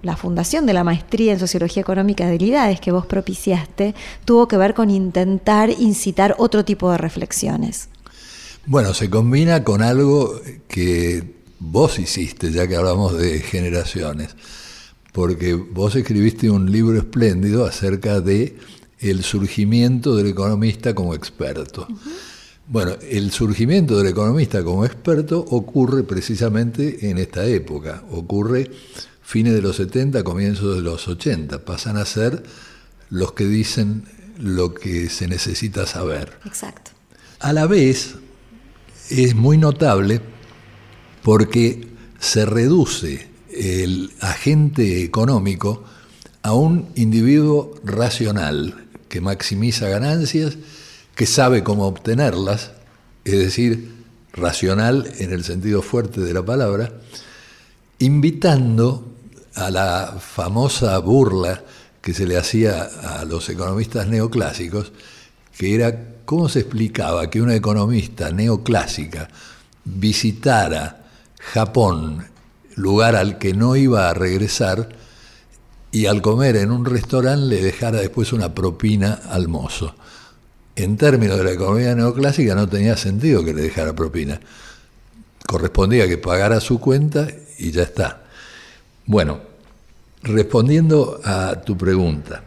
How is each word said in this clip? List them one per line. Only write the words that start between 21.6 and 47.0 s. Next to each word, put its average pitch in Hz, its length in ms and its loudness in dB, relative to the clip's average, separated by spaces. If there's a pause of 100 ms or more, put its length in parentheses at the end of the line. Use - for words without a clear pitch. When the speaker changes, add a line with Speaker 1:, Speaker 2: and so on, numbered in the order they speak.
Speaker 1:
Ujú. 233 260 -14 (560)
Speaker 2:
Bueno, 98 360 -2
el 101 300 -4
surgimiento 117 680 2
del 98 100 2
economista 107 560 0
como 92 220 0
experto 156 520 -2 (120)
ocurre 127 540 0
precisamente 113 1080 -2
en 90 80 -2
esta 92 280 -4
época, 78 640 -4
ocurre 104 600 -2 (500)
fines 113 320 2
de 107 80 4
los 95 140 0
setenta, 127 480 -2
comienzos 98 540 -2
de 90 40 -4
los 82 280 -6
ochenta, 85 560 -6
pasan 104 320 -6
a 101 80 -2
ser 117 360 -2 (680)
los 92 240 -4
que 104 100 -4
dicen 104 640 -2 (320)
lo 90 360 -2
que 87 360 -6
se - 180 -6
necesita 95 580 -4
saber. 82 600 -8
Speaker 1:
Exacto. - 460 -14 (500)
Speaker 2:
A 139 100 -2
la 156 160 2
vez, 135 480 2 (920)
es 127 260 4
muy 135 220 6
notable 123 640 2 (1000)
porque 113 680 2 (300)
se - 260 2
reduce 117 840 0 (260)
el 92 680 -4
agente 120 840 2
económico 101 800 0 (600)
a 107 100 0
un 160 420 2
individuo 135 880 4